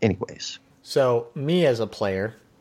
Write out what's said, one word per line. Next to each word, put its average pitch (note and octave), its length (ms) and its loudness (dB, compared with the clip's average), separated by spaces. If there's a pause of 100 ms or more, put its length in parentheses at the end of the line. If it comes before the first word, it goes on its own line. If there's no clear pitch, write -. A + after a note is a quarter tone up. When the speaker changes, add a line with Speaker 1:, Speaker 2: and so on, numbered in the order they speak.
Speaker 1:
anyways. - 580 -2 (220)
Speaker 2:
So B2 540 2
me D#3+ 300 2
as A#2 160 4
a G#2+ 60 -2
player, G2+ 480 -2 (260)